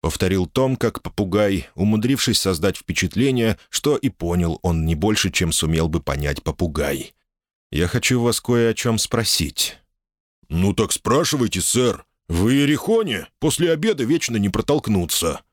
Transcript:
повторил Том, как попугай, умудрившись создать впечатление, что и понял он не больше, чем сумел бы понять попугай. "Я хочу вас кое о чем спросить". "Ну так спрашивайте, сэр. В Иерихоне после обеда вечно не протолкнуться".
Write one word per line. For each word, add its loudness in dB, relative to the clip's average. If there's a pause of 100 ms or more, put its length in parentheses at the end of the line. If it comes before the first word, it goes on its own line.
повторил 0
Том, 0
как -2
попугай, 0
умудрившись 0
создать 0
впечатление, -2 (120)
что 0
и 0
понял -2
он 0
не 2
больше, 0
чем 0
сумел 0
бы -2
понять -4
попугай. -4 (580)
"Я 0
хочу 0
вас 0
кое 2
о 0
чем -2
спросить". -2 (720)
"Ну 2
так 0
спрашивайте, 0
сэр. 0 (220)
В 2
Иерихоне 0 (120)
после 0
обеда 0
вечно 0
не 2
протолкнуться". 0 (120)